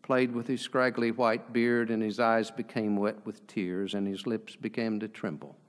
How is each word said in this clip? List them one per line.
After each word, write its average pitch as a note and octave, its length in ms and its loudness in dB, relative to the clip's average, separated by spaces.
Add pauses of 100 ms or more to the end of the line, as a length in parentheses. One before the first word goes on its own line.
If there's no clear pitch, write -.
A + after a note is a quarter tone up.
Played B2+ 260 4
with A#2 140 -4
his B2+ 140 -2
scraggly A#2+ 500 2
white A#2 400 0
beard, A#2 400 2
and A2 100 2
his G#2+ 160 -2
eyes A2+ 320 4
became G#2+ 460 -2
wet G#2 300 0
with G#2 200 -12
tears, F#2+ 480 -4
and G2+ 140 -2
his F#2+ 180 -6
lips A2 300 -4
began A2+ 460 -4
to A2 80 -6
tremble. - 480 -8 (120)